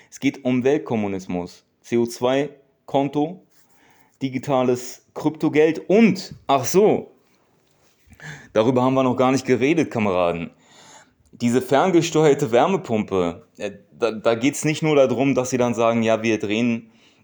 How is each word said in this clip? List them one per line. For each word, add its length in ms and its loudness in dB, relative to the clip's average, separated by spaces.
es 120 -20
geht 240 -4
um 180 0
Weltkommunismus. 1000 -4
C 160 -4
O 80 2
zwei 460 -2
Konto, 580 -4
digitales 920 -2
Kryptogeld 760 0
und, 460 4
ach 160 2
so, 480 2
darüber 300 2
haben 100 2
wir 100 2
noch 140 0
gar 160 2
nicht 120 -2
geredet, 460 0
Kameraden. 600 -2
Diese 280 0
ferngesteuerte 920 2
Wärmepumpe, 920 0
äh, 140 -8
da, 200 -2
da 240 0
geht's 280 -2
nicht 200 -2
nur 120 2
darum, 400 2
dass 140 -2
sie 80 -2
dann 160 0
sagen, 280 2
"Ja, 220 0
wir 160 0
drehen 520 -2